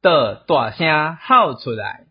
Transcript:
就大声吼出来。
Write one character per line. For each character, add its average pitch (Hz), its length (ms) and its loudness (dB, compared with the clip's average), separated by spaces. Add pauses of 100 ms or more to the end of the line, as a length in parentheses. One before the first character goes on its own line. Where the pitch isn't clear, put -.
就 139 340 2 (120)
大 123 240 0
声 160 460 -2
吼 214 380 2
出 - 160 -12
来。 107 400 -10